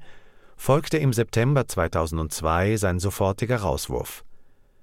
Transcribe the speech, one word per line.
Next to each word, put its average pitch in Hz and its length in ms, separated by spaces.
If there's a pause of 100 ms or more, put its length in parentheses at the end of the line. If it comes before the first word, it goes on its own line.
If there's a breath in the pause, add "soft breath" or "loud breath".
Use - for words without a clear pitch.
(580 soft breath)
folgte 151 400
im 135 160
September 117 540
zweitausendzwei 82 1080
sein 92 240
sofortiger 101 600
Rauswurf. - 640 (580)